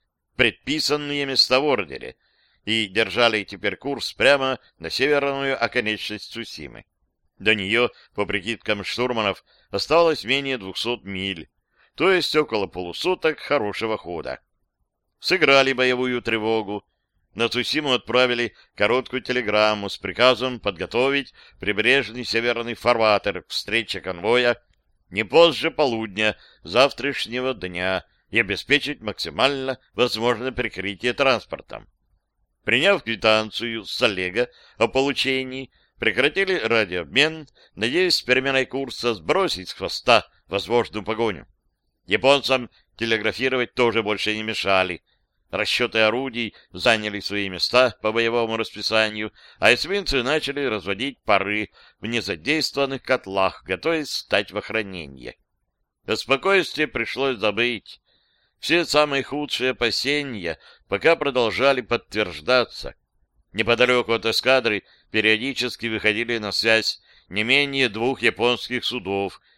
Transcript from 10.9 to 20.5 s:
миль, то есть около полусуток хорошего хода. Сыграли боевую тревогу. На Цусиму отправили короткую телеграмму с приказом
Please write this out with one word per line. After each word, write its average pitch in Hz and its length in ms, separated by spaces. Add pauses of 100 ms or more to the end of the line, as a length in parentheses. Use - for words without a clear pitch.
миль, 95 460 (460)
то 175 160
есть 180 240
около 113 320
полусуток 147 720
хорошего 110 580
хода. 80 420 (800)
Сыграли 139 540
боевую 127 480
тревогу. 110 640 (500)
На 113 140
Цусиму 143 440
отправили 120 600 (200)
короткую 123 460
телеграмму 107 680
с - 80
приказом 120 600